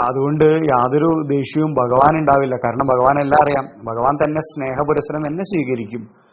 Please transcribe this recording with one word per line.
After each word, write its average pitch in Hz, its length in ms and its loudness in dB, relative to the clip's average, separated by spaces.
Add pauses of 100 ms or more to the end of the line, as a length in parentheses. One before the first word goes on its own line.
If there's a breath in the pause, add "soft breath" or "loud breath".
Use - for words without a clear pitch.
അതുകൊണ്ട് 143 360 0
യാതൊരു 151 800 2
ദേഷ്യവും 143 460 -2
ഭഗവാൻ 131 440 2
ഉണ്ടാവില്ല. 139 380 2
കാരണം 120 320 -2
ഭഗവാൻ 131 340 2
എല്ലാം 143 220 4
അറിയാം, 139 420 -2
ഭഗവാൻ 117 300 0
തന്നെ 151 260 -2
സ്നേഹപുരസരം 147 800 -4
തന്നെ 156 220 -6
സ്വീകരിക്കും 120 680 -6 (240 soft breath)